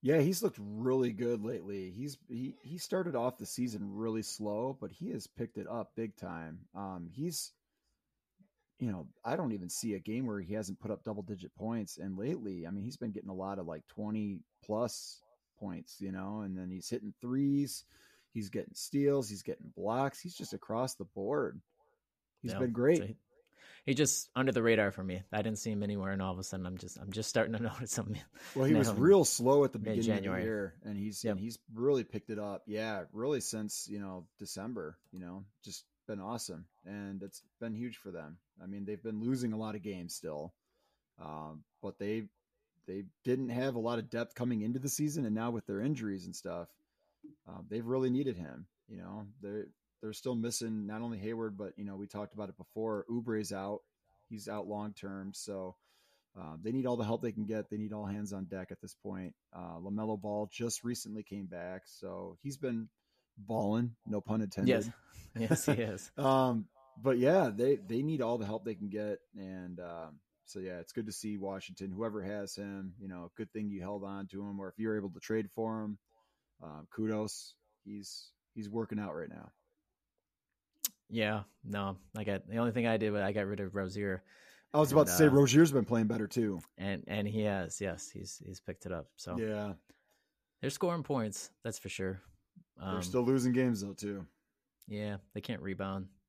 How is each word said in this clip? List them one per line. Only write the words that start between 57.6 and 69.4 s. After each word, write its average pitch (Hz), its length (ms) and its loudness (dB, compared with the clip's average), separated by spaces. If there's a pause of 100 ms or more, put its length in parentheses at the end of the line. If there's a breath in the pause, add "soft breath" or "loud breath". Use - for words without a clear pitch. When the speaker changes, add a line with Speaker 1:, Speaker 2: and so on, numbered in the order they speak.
Speaker 1:
They 104 80 -4
need 107 160 -4
all 104 100 -6
hands 101 300 -4
on 95 100 -4
deck 92 260 -8
at - 120 -14
this 104 120 -14
point. 92 400 -8 (160)
Uh, 85 280 -10
LaMelo 104 420 -2
Ball 104 320 -2
just 117 320 -4
recently 107 380 -4
came 98 240 -8
back, 90 400 -8
so 92 560 -10
he's 139 160 -6
been 117 320 -2 (480)
balling, 110 580 2 (100)
no 104 140 0
pun 110 220 0
intended. 101 260 2
Speaker 2:
Yes. 117 220 6 (240)
<laughs> - 240 -14
Yes, 113 260 4
he - 80 6
is. 107 420 0
Speaker 1:
<laughs> - 40 -8
Um, 131 480 6 (360)
but 127 160 6
yeah, 143 340 8
they, 123 240 6
they 110 260 -2
need 151 180 2
all 120 160 2
the 110 100 0
help 107 200 -2
they 113 80 -2
can 101 160 -6
get. 104 300 -2 (140)
And, 92 460 -10